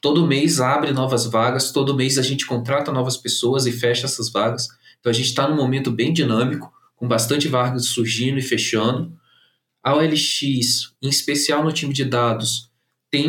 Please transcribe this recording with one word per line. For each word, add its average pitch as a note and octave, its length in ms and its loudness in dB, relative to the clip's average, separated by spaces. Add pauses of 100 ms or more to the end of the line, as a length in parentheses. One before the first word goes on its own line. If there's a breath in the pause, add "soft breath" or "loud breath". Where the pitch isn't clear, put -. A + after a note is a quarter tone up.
todo D3+ 260 4
mês C#3 320 2
abre C#3+ 320 2
novas B2+ 340 0
vagas, A#2 460 0
todo C#3 240 2
mês B2+ 220 0
a C3 40 2
gente B2+ 240 -2
contrata C3+ 460 -2
novas B2+ 240 -2
pessoas B2+ 500 0
e A#2+ 60 0
fecha A#2+ 340 0
essas A#2+ 240 -4
vagas. A2 380 -2 (320 loud breath)
Então, A#2+ 100 -2
a A2+ 40 2
gente B2+ 200 0
tá C#3 140 2
num D3+ 80 2
momento C3 340 0
bem B2 220 0
dinâmico, C3+ 580 0 (280 soft breath)
com B2 100 -6
bastante C#3+ 400 0
vagas B2+ 380 0
surgindo A#2+ 540 -2
e - 20 -2
fechando. A#2+ 720 0 (680 loud breath)
A C3+ 140 2
O D3+ 60 4
L D#3 160 2
X, - 720 -2 (100)
em C3+ 60 -4
especial D3 560 0
no D#3+ 80 0
time C#3 220 -4
de C3+ 100 -2
dados, A#2+ 680 -2 (420)
tem D3 180 0